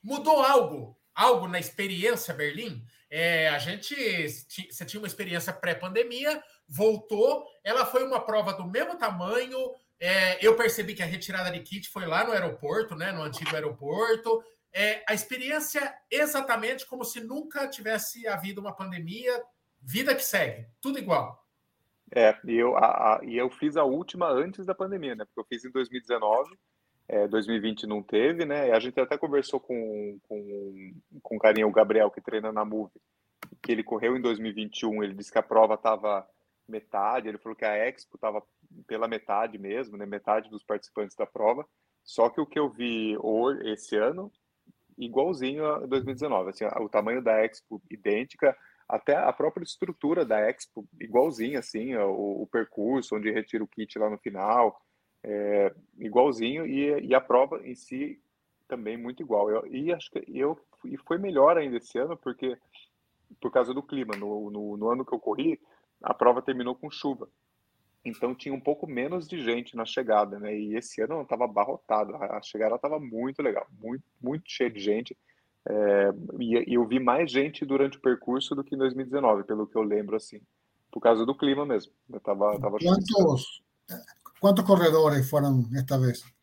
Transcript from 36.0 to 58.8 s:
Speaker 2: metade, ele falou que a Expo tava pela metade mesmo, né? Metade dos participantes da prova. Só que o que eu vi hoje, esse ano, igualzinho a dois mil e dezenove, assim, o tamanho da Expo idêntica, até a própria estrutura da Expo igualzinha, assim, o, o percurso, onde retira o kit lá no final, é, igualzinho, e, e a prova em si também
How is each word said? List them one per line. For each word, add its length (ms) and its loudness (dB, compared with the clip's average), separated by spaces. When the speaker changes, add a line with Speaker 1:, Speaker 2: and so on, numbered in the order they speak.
Speaker 2:
metade, 600 -4
ele 100 -8
falou 180 -12
que 80 -6
a 120 0
Expo 400 -4
tava 240 -4
pela 220 -4
metade 500 -4
mesmo, 380 -8
né? 100 -10
Metade 420 -2
dos 140 -16
participantes 540 -6
da 100 -4
prova. 400 0
Só 260 2
que 100 -4
o 60 0
que 140 -4
eu 80 0
vi 500 -2
hoje, 540 0
esse 240 -4
ano, 340 0
igualzinho 680 -2
a 140 -2
dois 240 -2
mil 80 -6
e 20 -6
dezenove, 360 -2
assim, 140 -6
o 240 -2
tamanho 320 0
da 240 4
Expo 460 -8
idêntica, 640 0
até 280 0
a 160 2
própria 320 -2
estrutura 600 -2
da 140 2
Expo 380 -8
igualzinha, 580 0
assim, 380 -6
o, 460 -2
o 40 -8
percurso, 680 -2
onde 160 -2
retira 320 -4
o 40 -10
kit 300 -10
lá 100 2
no 100 -4
final, 600 2
é, 520 0
igualzinho, 680 2
e, 420 -2
e 60 4
a 60 8
prova 420 4
em 120 -14
si 440 -10
também 300 -6